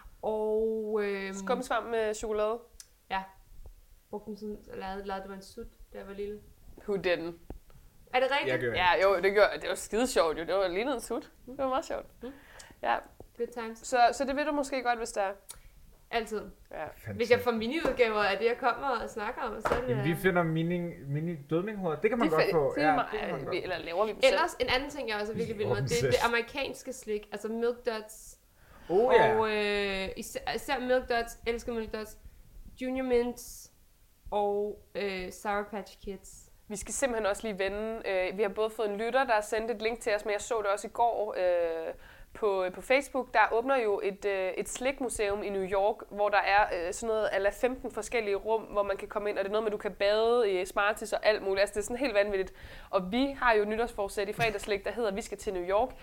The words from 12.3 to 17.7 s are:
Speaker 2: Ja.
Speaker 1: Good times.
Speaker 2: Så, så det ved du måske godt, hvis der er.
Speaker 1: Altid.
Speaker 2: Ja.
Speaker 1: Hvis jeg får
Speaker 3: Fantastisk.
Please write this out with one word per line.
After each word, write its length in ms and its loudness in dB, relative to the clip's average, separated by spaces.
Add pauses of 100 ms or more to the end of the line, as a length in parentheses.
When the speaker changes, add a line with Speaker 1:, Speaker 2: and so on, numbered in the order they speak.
Speaker 2:
Ja. 120 2 (420)
Speaker 1:
Good 100 -4
times. 320 -10
Speaker 2:
Så, 180 0 (160)
så 120 0
det 100 0
ved 100 0
du 60 0
måske 320 0
godt, 140 2
hvis 140 -6
der 100 -2
er. 100 0 (800)
Speaker 1:
Altid. 300 -2 (300)
Speaker 2:
Ja. 140 -8 (280)
Speaker 1:
Hvis 180 0
jeg 80 8
får 120 0
Speaker 3:
Fantastisk. 320 -2